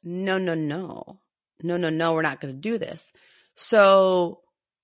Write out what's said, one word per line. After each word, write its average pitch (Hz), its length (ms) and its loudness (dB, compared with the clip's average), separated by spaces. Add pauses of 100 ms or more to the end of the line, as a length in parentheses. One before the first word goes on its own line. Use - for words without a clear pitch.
no, 190 360 -4
no, 175 160 -2
no. 160 640 -8 (420)
No, 175 160 -4
no, 165 140 -2
no, 165 220 0
we're 160 100 0
not 143 180 -4
gonna 139 120 -10
do 208 260 -6
this." - 320 -12 (420)
So 190 880 4 (420)